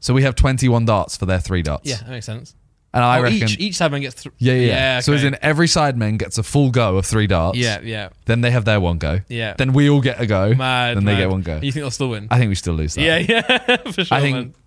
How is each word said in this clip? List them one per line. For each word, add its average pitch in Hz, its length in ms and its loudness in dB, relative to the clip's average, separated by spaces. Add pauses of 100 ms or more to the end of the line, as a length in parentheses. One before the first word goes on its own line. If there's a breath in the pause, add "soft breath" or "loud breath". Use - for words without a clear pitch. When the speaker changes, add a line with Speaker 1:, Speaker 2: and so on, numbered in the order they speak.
Speaker 1:
So 123 140 0
we 131 80 4
have 135 120 2
twenty-one 123 520 2
darts 104 320 0
for 95 80 -4
their 92 140 0
three 90 200 -2
darts. 73 260 -6
Speaker 2:
Yeah, 131 120 -4
that 117 100 -14
makes 123 160 -12
sense. 113 300 -14 (400)
Speaker 1:
And 120 100 2
I 123 140 4
Speaker 2:
Oh, 123 60 0
Speaker 1:
reckon 113 120 2 (140)
Speaker 2:
each, 104 100 -4
each 180 140 -4
Sidemen 143 260 -2
gets 135 220 -10
thr-, - 160 -16
Speaker 1:
Yeah, 127 160 4
yeah, 127 60 2
Speaker 2:
yeah, 123 80 4
Speaker 1:
yeah. 131 320 0
So 143 120 2
as 143 80 2
Speaker 2:
okay. 139 60 2
Speaker 1:
in 139 160 -2
every 156 240 2
Sideman 120 500 0
gets 107 220 -6
a 110 40 -2
full 139 280 2
go 113 260 2
of 95 80 0
three 107 220 2
darts. 92 320 0
Speaker 2:
Yeah, 113 240 -2
yeah. 107 260 -10 (160)
Speaker 1:
Then 117 160 0
they 120 100 2
have 120 140 0
their 104 160 2
one 85 160 0
go. 80 320 -2
Speaker 2:
Yeah. 113 300 -6
Speaker 1:
Then 131 160 2
we 143 160 6
all 143 100 4
get 123 220 -2
a 117 40 0
go. 104 280 2
Speaker 2:
Mad, 127 420 0
Speaker 1:
Then 101 80 0
they 104 80 2
Speaker 2:
mad. 98 60 2
Speaker 1:
get 95 120 0
one 95 120 -2
go. 80 140 -6
Speaker 2:
You 135 140 -4
think 147 120 -6
they'll 135 80 -6
still 131 180 -4
win? 107 220 -8
Speaker 1:
I 127 80 2
think 117 100 4
we 95 60 0
still 90 200 -4
lose 78 200 -2
that. - 80 -4
Speaker 2:
Yeah, 160 160 2
<laughs> 226 500 0
yeah. 247 240 -2
For 185 140 -4
sure, 127 100 0
Speaker 1:
I 139 60 0
think 139 140 0
Speaker 2:
man. 123 180 -10 (120)